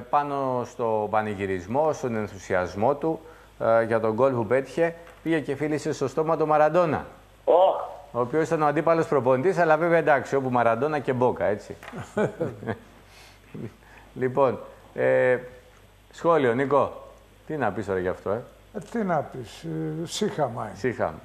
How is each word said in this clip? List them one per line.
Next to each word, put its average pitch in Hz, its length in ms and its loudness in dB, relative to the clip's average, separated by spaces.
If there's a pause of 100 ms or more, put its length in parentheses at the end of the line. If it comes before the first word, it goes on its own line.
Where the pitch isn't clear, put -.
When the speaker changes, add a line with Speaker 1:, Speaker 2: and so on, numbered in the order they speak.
(100)
Speaker 1:
πάνω 139 540 -2
στο 110 460 -2
πανηγυρισμό, 104 800 -2
στον 127 240 -4
ενθουσιασμό 98 800 -2
του, 160 260 -4 (400)
ε, 113 240 4
για 113 160 2
τον 110 120 2
γκολ 127 200 2
που 120 140 -2
πέτυχε, 139 480 0 (280)
πήγε 160 180 0
και 135 160 -4
φίλησε 151 360 -4
στο 139 160 -2
στόμα 160 280 0
τον 156 120 0
Μαραντόνα, 151 580 4 (380)
Speaker 2:
Ωχ. 175 360 6 (320)
Speaker 1:
ο 120 80 -2
οποίος 151 260 0
ήταν 156 160 0
ο 151 40 4
αντίπαλος 160 400 2
προπονητής, 135 520 2
αλλά 160 180 6
βέβαια 165 220 4
εντάξει, 143 380 2
όπου 131 140 0
Μαραντόνα 120 480 2
και 131 220 -2
Boca, 123 200 2
έτσι. 98 360 -4 (380)
<laughs> 208 120 0 (1900)
Λοιπόν, 127 440 0 (360)
ε, 127 440 2 (720)
σχόλιο, 147 420 2
Νίκο. 131 380 2 (540)
Τι 151 100 -8
να 120 160 -2
πεις 101 140 -6
τώρα 95 120 -2
γι' 90 100 -2
αυτό, 90 220 -4
ε; 110 120 -4 (340)
Speaker 3:
Ε, - 20 -8 (140)
τι 233 120 -4
να 180 120 0 (160)
πεις, 123 320 -14
ε, 160 420 -8
σύγχαμα 127 600 -4
είναι. 98 100 -14
Speaker 1:
Σύγχαμα, 98 380 -2 (100)